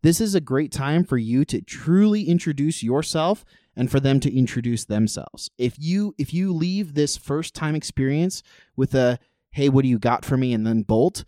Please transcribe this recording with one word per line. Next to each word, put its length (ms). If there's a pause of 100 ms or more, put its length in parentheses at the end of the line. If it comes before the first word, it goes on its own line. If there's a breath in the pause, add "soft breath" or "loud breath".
This 180
is 140
a 60
great 320
time 320
for 140
you 280
to 140
truly 640
introduce 580
yourself 640 (300 soft breath)
and 160
for 100
them 200
to 140
introduce 500
themselves. 760
If 200
you, 400
if 140
you 200
leave 420
this 220
first 380
time 200
experience 680 (340 soft breath)
with 180
a, 240 (320)
Hey, 180
what 140
do 60
you 100
got 260
for 120
me? 160
and 140
then 160
bolt 440